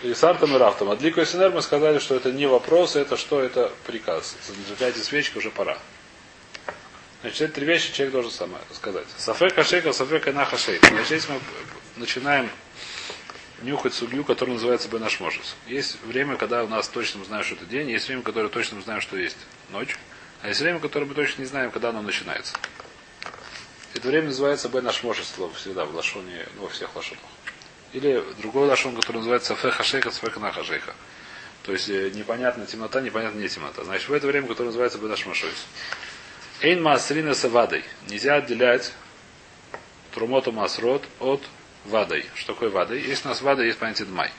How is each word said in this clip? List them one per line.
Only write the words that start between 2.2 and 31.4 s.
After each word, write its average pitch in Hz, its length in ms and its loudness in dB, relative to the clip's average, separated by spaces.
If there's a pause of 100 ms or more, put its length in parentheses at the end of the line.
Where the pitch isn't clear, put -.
не 139 140 0
вопрос, 151 500 6
это 139 220 2
что, 143 240 2
это 123 300 2 (140)
приказ. 92 500 -4 (120)
Зажигайте 104 520 -2
свечки, 139 380 -2
уже 104 140 -4
пора. 85 260 -2 (1400)
Значит, 117 200 -4
эти 156 100 0
три 143 140 -4
вещи 165 260 4
человек 135 220 0
должен 120 180 0
сам 87 240 -6 (180)
сказать. 92 340 -6 (100)
Сафек 165 400 4
ашейка, 160 340 4
сафек 139 360 0
эна 139 180 2
хашейка. 104 420 6
Значит, 110 200 6
здесь 156 200 0
мы 143 120 -2 (580)
начинаем 127 520 0 (1120)
нюхать 131 320 -2
сугью, 123 300 -4
которая 127 300 0
называется 117 340 2
бен 113 160 -4
ашмошес. 92 520 -4 (120)
Есть 135 360 -4
время, 127 340 -2
когда 120 260 0
у 110 40 -2
нас 107 200 -2
точно 107 320 -4
мы 98 60 -12
знаем, 104 180 -4
что 98 120 -4
это 87 100 -14
день, 131 240 -4
есть 110 180 -2
время, 131 140 -6
которое 110 260 -2
точно 113 300 -4
мы 95 60 -12
знаем, 104 180 -6
что 98 160 -8
есть - 200 -4 (320)
ночь, 101 280 -8 (440)
а 104 60 -8
есть 104 140 0
время, 170 180 2
которое 147 280 -2
мы 139 60 -10
точно 139 280 -2
не 131 60 -6
знаем, 131 240 -2
когда 117 180 -2
оно 113 120 -4
начинается. - 540 -6 (1400)
Это 123 140 -4
время 156 200 4
называется 139 420 0
бен 123 180 0
ашмошес, 110 480 -2
слово 87 200 -6
всегда 92 280 -6
в 76 100 -6
лашоне, 87 600 -6
ну, 101 80 -12
во 90 60 -8
всех - 260 -10
лашонах. - 280 -10 (720)
Или 131 300 2 (140)
другой 113 300 2
лашон, 131 280 4
который 117 220 -2
называется 117 380 0
сафек - 240 0
ашейка, 127 320 0
сафек - 260 -6
эна 101 140 -4
хашейка. 80 420 -6 (680)